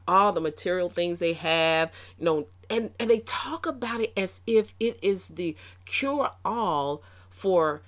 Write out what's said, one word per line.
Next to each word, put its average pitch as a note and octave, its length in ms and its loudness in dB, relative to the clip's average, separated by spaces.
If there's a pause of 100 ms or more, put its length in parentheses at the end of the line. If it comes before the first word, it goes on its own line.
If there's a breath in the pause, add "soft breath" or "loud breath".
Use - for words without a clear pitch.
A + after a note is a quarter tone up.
all G3 240 6
the E3+ 100 0
material F3 500 -2
things F3 280 -2
they E3+ 140 0
have, D#3+ 580 2 (260 loud breath)
you E3 100 -6
know, D#3 200 2 (240)
and, A3+ 300 -2
and A3+ 100 2
they A3+ 160 2
talk - 400 -6
about A#3+ 340 -4
it A3 160 -2
as F#3+ 300 -4
if A3 320 2
it A3+ 240 -2
is F#3+ 280 0
the E3 260 -6 (280 loud breath)
cure-all G3+ 1200 -2 (260 soft breath)
for D#3+ 600 2